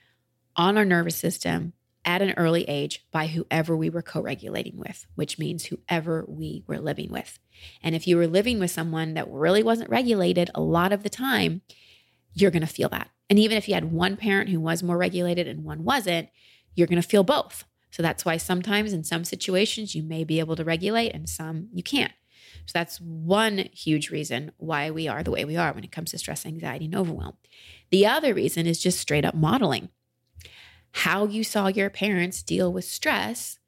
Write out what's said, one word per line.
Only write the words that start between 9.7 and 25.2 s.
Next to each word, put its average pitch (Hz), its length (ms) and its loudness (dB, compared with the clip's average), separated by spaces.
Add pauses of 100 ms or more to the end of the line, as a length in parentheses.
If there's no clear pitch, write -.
regulated 185 640 2
a 156 60 -2
lot 170 320 4
of 202 100 -2
the 202 60 -2
time, 190 520 0 (720)
you're 196 180 6
gonna 160 140 2
feel - 240 -2
that. - 200 -6 (200)
And 202 80 8
even 214 200 6
if 202 100 -2
you 202 60 2
had 165 180 0
one 180 240 0
parent 196 340 0
who 165 120 0
was 165 200 0
more 175 160 0
regulated 175 520 0
and 156 160 -10
one 156 180 -8
wasn't, 202 460 0 (460)
you're 170 120 6
gonna 175 140 4
feel 196 240 4
both. - 400 0 (260)
So - 100 -8
that's 165 220 -2
why 165 140 0
sometimes 202 560 0
in 160 100 -2
some 170 220 -4
situations 202 680 -2
you 160 80 -4
may 160 220 -4
be 160 160 0
able 160 160 -2
to 165 80 -6
regulate 190 500 0
and 156 140 -10
some 160 460 -8
you 180 100 -6
can't. - 300 0 (540)
So - 60 -16
that's 170 280 -6
one 185 720 0
huge 151 380 0
reason 151 440 -4
why 156 360 -2
we 156 180 -4
are 135 140 -4